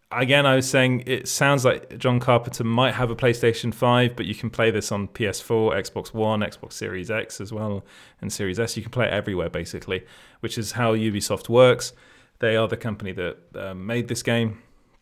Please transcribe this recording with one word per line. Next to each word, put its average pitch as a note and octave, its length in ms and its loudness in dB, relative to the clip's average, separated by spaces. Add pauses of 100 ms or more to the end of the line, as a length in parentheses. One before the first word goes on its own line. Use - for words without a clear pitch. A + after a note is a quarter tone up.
(100)
again, C3+ 360 4
I C3 100 6
was C3 120 2
saying B2+ 380 2
it B2+ 220 -4
sounds C#3 380 2
like - 320 0
John B2 200 2
Carpenter A#2+ 460 0
might A#2 300 2
have A#2 160 -2
a A2+ 40 -4
PlayStation A#2 600 2
five, B2 420 4
but G#2+ 80 -4
you G2+ 100 -6
can - 140 -8
play A2+ 220 2
this G#2 200 -2
on G2+ 180 -4
P - 180 -4
S F#2+ 140 -4
four, A2 320 2
Xbox - 420 -6
One, G#2+ 260 0
Xbox - 320 -8
Series F#2+ 380 -8
X G#2+ 320 -6
as G2+ 100 -10
well, G#2 320 -4 (380)
and G#2 100 -6
Series F#2+ 260 -4
S. A2+ 180 -2
You A2 60 -6
can - 80 -12
play A#2+ 160 0
it - 60 0
everywhere, F#2 380 -2
basically, F2+ 540 -6 (360)
which - 160 -6
is A2 160 -6
how A#2 220 2
Ubisoft G#2+ 560 -2
works. B2+ 420 6 (460)
They A2+ 180 2
are A2 100 4
the A2+ 120 -4
company G#2 340 -6
that, F2 240 -4 (180)
uh, F#2+ 200 -10
made A#2 340 -4
this A#2 140 -4
game. A#2 400 0 (400)